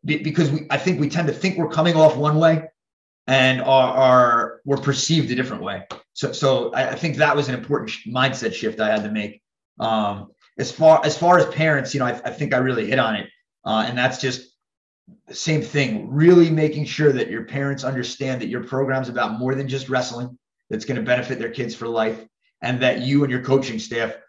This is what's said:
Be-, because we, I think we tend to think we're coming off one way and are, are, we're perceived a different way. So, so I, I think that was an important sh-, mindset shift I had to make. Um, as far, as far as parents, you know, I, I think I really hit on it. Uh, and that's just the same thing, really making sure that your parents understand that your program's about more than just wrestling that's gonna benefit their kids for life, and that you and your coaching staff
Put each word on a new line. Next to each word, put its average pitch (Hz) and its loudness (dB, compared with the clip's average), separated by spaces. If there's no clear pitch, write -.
Be-, 147 -2
because 151 0
we, - -4
I 143 0
think 180 0
we 143 0
tend 165 -2
to 135 -2
think 185 -4
we're 170 -2
coming 160 2
off 156 8
one 151 0
way 160 4
and 131 2
are, 131 4
are, 123 4
we're 139 0
perceived 143 0
a 123 -2
different 123 -6
way. 101 -8
So, - -6
so 131 0
I, 131 -2
I 123 -6
think 143 -4
that 147 2
was 135 -2
an 123 -4
important 113 -4
sh-, - -12
mindset 127 -2
shift - -6
I 107 0
had 107 0
to 104 -8
make. 104 -8
Um, 107 -4
as - -6
far, 160 6
as - -2
far 170 6
as - 4
parents, 151 0
you 139 -2
know, 127 0
I, 123 -4
I - -6
think - -4
I 123 2
really 120 -2
hit 127 0
on 113 0
it. 101 -8
Uh, 110 0
and 123 -6
that's 127 -2
just - -8
the - -20
same 156 -2
thing, 123 -4
really 165 8
making 151 0
sure 151 2
that 113 -2
your 110 -6
parents 139 -4
understand 131 -6
that - -6
your 113 -6
program's 131 -2
about 117 -4
more 131 -2
than 135 -6
just 131 -6
wrestling 123 -4
that's 110 -8
gonna 123 -4
benefit 123 -2
their 113 -6
kids 113 -6
for 117 -10
life, 110 -2
and 123 -2
that 123 2
you 139 2
and 131 0
your 123 -2
coaching 127 0
staff 143 -6